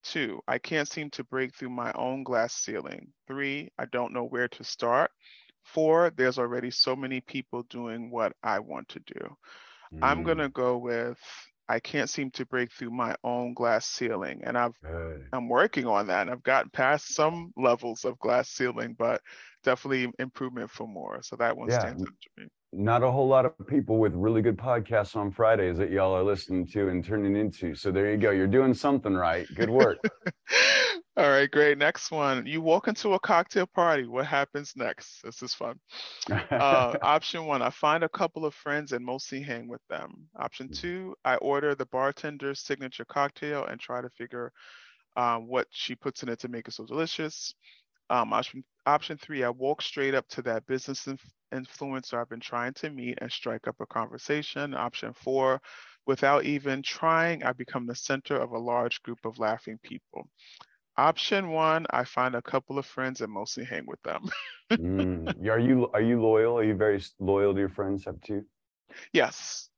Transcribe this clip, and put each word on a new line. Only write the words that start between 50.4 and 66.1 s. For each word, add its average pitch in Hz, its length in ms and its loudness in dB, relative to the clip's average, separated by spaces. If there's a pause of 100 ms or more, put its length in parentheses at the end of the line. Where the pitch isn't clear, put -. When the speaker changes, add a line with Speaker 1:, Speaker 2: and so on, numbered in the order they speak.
Speaker 1:
that 113 240 -2
business 131 400 -6
inf-, 135 240 -12 (220)
influencer 131 640 -8
I've 120 100 -6
been 120 120 -12
trying 120 340 -4
to 156 140 -8
meet 123 320 -8
and 120 100 -8
strike - 360 -6
up 120 120 -6
a 110 60 -6
conversation. 143 880 -4
Option 120 380 -6
four, 131 480 2 (440)
without 139 380 4
even 139 400 -2
trying, 160 600 2
I 127 100 0
become 123 340 -8
the 120 80 -8
center 139 400 -4
of 123 160 -2
a 117 80 -4
large 120 420 0
group 117 240 -10
of 113 140 -8
laughing 110 420 -2
people. - 460 -14 (680)
Option 170 520 2
one, 160 400 2
I 123 160 0
find 127 300 -2
a 120 60 -2
couple 135 360 -4
of 135 80 -4
friends 131 360 -6
and 107 100 -6
mostly 104 340 -8
hang 80 220 -8
with - 160 -12
them. - 320 -6
<laughs> - 40 -10 (320)
Speaker 2:
Mm. 92 680 0
Yeah, 101 120 0
are 113 80 4
you, 123 340 4
are 107 80 2
you 117 180 4